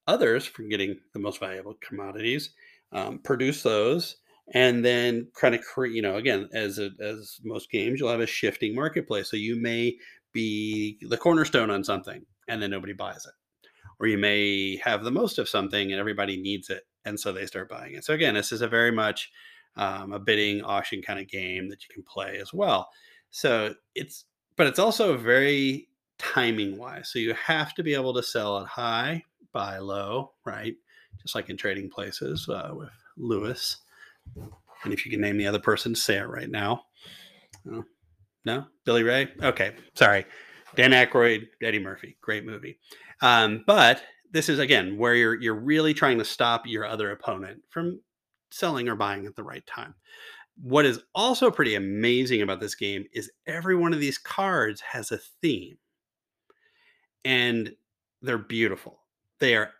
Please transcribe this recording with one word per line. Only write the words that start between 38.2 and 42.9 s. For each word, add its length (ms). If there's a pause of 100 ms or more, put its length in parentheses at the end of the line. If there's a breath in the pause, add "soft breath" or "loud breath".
no? 220 (180)
Billy 180
Ray? 300 (100)
Okay, 320 (200)
sorry. 320 (480 loud breath)
Dan 160
Aykroyd, 560 (160)
Eddie 160
Murphy. 420
Great 240
movie. 340 (440 loud breath)